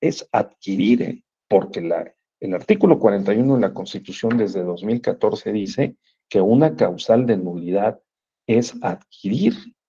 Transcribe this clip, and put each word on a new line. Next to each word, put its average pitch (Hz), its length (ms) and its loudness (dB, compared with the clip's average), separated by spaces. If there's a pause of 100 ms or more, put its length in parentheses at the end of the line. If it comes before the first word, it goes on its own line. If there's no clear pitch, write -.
es - 320 -4
adquirir, 101 720 0
¿eh? - 200 -10 (240)
Porque 95 360 0
la, 82 280 -4 (300)
el 95 140 -6
artículo 170 440 2
cuarenta 101 360 2
y 110 40 0
uno 131 180 2
de 120 40 2
la 95 140 -2
Constitución 101 640 -6
desde 98 240 -2
dos 90 200 -6
mil 117 200 -2
catorce - 500 -2
dice 107 440 -4 (320)
que 104 120 2
una 120 340 4
causal 110 520 2
de 113 100 2
nulidad 90 640 -2 (460)
es 120 360 0
adquirir. 180 720 -2 (340)